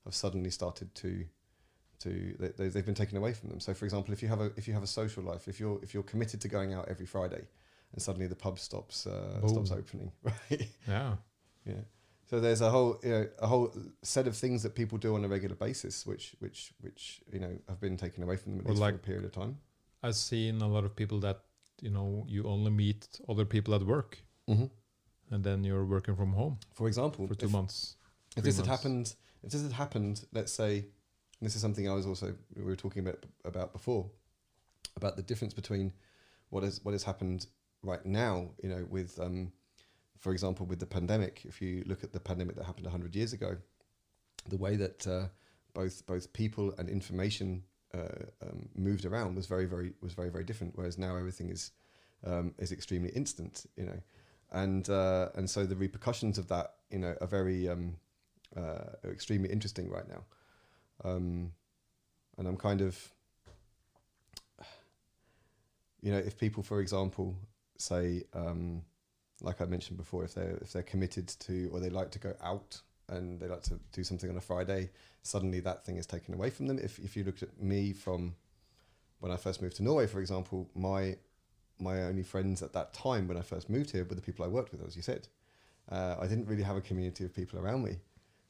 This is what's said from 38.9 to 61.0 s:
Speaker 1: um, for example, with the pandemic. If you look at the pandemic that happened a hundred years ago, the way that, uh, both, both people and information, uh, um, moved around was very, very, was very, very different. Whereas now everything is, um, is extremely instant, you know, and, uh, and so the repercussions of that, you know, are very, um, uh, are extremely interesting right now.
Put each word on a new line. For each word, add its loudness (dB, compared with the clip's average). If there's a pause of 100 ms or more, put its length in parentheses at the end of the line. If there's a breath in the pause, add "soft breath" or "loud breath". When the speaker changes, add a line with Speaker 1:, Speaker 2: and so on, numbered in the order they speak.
Speaker 1:
um, -2 (680 soft breath)
for 0
example, 2
with -2
the -4
pandemic. 2
If -14
you -2
look -2
at -10
the -4
pandemic -2
that -6
happened -8
a -2
hundred -4
years 0
ago, -4 (920)
the 0
way 2
that, 0
uh, 2 (480 soft breath)
both, -2
both -2
people 0
and -2
information, 0 (280)
uh, -6 (160)
um, -10
moved 2
around 0
was -2
very, 2
very, -2
was -6
very, -2
very -4
different. -6
Whereas -4
now 0
everything -4
is, -8 (520 soft breath)
um, 0
is -2
extremely 0
instant, -4 (100)
you -4
know, -6 (540 soft breath)
and, 2
uh, 6
and 0
so 2
the 0
repercussions 0
of -4
that, 0 (140)
you -2
know, 0
are 0
very, 4
um, -2 (600)
uh, -4 (200)
are -4
extremely 2
interesting -2
right -6
now. -12 (800 soft breath)